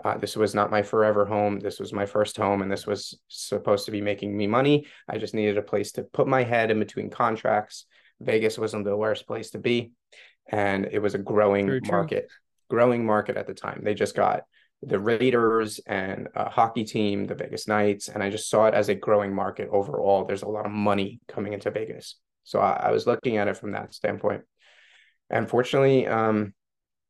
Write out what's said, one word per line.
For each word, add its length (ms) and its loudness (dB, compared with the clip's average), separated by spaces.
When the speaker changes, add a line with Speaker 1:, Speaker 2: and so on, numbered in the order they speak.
Speaker 1:
Uh, 140 -2
this 180 -6
was 180 2
not 160 2
my 120 2
forever 440 4
home. 320 0
This 220 -8
was 120 -8
my 140 -2
first 300 0
home, 260 2
and 80 -4
this 160 -4
was 400 -6
supposed 600 -2
to 40 -10
be 100 -4
making 360 -4
me 100 0
money. 400 2
I 100 -6
just 160 -6
needed 240 2
a 40 -2
place 300 -4
to 120 -8
put 240 0
my 160 2
head 260 0
in 80 2
between 320 -6
contracts. 760 -2
Vegas 360 0
wasn't 280 -4
the 120 0
worst 300 -2
place 240 -8
to 80 -12
be, 340 0
and 460 0
it 80 0
was 140 -2
a 40 -2
growing 480 2
Speaker 2:
Very 140 0
true. 100 -6
Speaker 1:
market, 400 -2
growing 340 4
market 320 0
at 120 -6
the 60 -10
time. 280 -10
They 120 0
just 200 -2
got 300 2
the 140 0
Raiders 880 2
and 480 -4
a 160 -2
hockey 320 2
team, 440 -2
the 100 -6
Vegas 320 -8
Knights, 400 2
and 120 -6
I 100 0
just 200 -8
saw 160 6
it 80 4
as 140 2
a 80 2
growing 360 2
market 380 -4
overall. 540 2
There's 180 -4
a 60 -6
lot 180 -4
of 60 -4
money 560 0
coming 240 -6
into 180 -4
Vegas. 480 -8
So 160 -4
I, 300 2
I 20 4
was 160 0
looking 300 0
at 100 2
it 100 -2
from 160 -10
that 220 -10
standpoint. 480 -4
And 180 0
fortunately, 600 4
um, 440 2